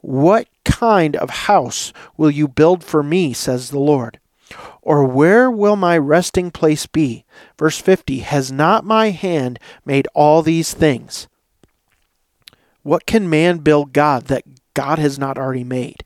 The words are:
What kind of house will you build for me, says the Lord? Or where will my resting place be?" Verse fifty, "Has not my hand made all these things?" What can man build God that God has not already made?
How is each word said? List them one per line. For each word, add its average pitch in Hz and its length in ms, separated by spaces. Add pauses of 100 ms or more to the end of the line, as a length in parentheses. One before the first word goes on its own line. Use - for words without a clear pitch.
What 151 480 (160)
kind 185 520
of - 360
house 135 400 (240)
will 156 140
you 147 180
build 160 340
for 151 200
me, 151 320
says 123 340
the 139 100
Lord? 139 420 (640)
Or 147 220
where 165 440
will 208 280
my 175 200
resting 170 540
place 156 360
be?" 135 380 (320)
Verse 151 220
fifty, 135 420
"Has 135 300
not 165 340
my 220 260
hand 151 500 (240)
made 139 280
all 151 300
these 160 320
things?" 127 540 (1500)
What 160 240
can 208 240
man 165 280
build 147 340
God 147 320
that 135 180 (320)
God 139 240
has 139 220
not 139 180
already 131 240
made? 123 440